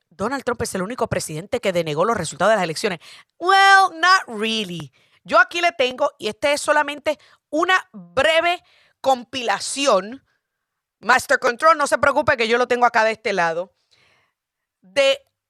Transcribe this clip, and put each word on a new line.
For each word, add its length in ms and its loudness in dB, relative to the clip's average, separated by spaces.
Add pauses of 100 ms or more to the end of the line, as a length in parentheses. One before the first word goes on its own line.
Donald 340 -6
Trump 200 -4
es 120 -8
el 60 -4
único 260 -4
presidente 540 -6
que 100 -2
denegó 320 -2
los 140 0
resultados 340 -2
de 60 2
las 60 -2
elecciones. 360 -4 (380)
Well, 560 6
not 340 2
really. 640 -6 (320)
Yo 160 2
aquí 220 0
le 100 2
tengo, 460 -2
y 100 -8
este 260 -2
es 80 -4
solamente 580 -2 (300)
una 440 -2
breve 680 0 (380)
compilación. 1200 -2 (720)
Master 400 0
Control, 380 2
no 100 0
se 120 -2
preocupe 380 2
que 100 -2
yo 100 2
lo 100 0
tengo 180 2
acá 180 2
de 80 2
este 220 -6
lado, 400 -2 (1080)
de 440 -2 (240)